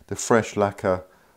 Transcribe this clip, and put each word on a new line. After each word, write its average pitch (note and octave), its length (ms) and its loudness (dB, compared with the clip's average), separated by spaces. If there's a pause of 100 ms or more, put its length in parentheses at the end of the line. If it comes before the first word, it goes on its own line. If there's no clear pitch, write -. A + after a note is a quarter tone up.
the - 100 -10
fresh - 400 0
lacquer G2 480 0 (320)